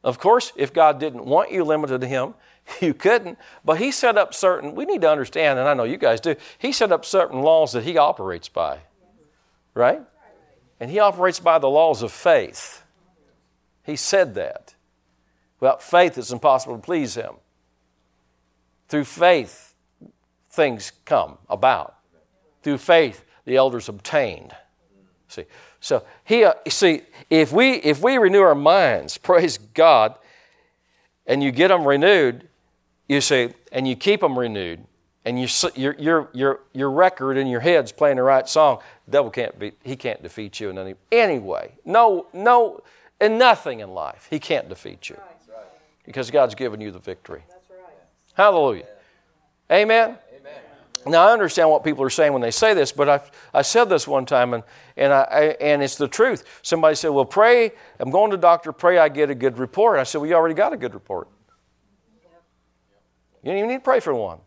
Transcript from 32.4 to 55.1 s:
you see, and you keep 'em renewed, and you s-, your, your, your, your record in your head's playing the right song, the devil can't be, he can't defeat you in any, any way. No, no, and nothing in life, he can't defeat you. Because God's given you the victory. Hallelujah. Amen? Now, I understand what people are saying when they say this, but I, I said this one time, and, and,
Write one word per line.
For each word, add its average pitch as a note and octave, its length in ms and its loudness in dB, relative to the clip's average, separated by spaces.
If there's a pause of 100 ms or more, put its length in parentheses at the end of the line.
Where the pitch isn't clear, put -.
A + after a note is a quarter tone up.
you C#3 120 0
see, B2+ 300 0 (200)
and C3 160 -6
you B2+ 100 -4
keep G3+ 260 0
'em C3+ 160 -2
renewed, G2 460 -8 (400)
and B2 140 -6
you B2+ 60 -4
s-, - 320 -4
your, C3+ 220 -4
your, D#3 340 -2
your, C3+ 280 -2 (120)
your C3+ 180 -4
record C#3 460 0
in C3+ 100 -2
your B2 140 -4
head's D3 320 0
playing C#3+ 240 0
the B2+ 60 -2
right C3 260 2
song, D3 300 2 (280)
the - 60 -8
devil C3 180 0
can't - 280 -8
be, G#2 140 -12 (100)
he B2+ 140 -12
can't B2 260 -10
defeat G2+ 360 -16
you G#2 120 -8
in F#2 80 -12
any, F#2+ 160 -14 (180)
any G#3 260 0
way. F#2+ 340 -8 (120)
No, G3+ 480 2
no, A3+ 500 0 (380)
and A3 180 2
nothing F3+ 420 2
in G2 100 -18
life, D#2+ 400 -12
he D#3 80 -6
can't - 300 -6
defeat - 400 -18
you. - 100 -20 (840)
Because A#2 260 -10
God's A2 240 2
given A2 260 -8
you G#2 100 -12
the F2+ 80 -20
victory. F2 440 -16 (880)
Hallelujah. D#3 540 2 (840)
Amen? A3+ 460 2 (880)
Now, E3 220 6
I A3+ 40 6
understand F3 380 2
what D3+ 140 2
people C3+ 200 -2
are B2+ 60 -2
saying D3+ 220 0
when B2+ 100 -2
they A#2 80 -2
say A3 240 2
this, C#3+ 180 0
but C#3+ 160 0
I, C#3+ 120 2 (340)
I C#3 80 2
said A#3 220 2
this F3+ 220 0
one C3+ 200 -4
time, B2 280 0
and, A2+ 80 -8 (340)
and, C#3 160 2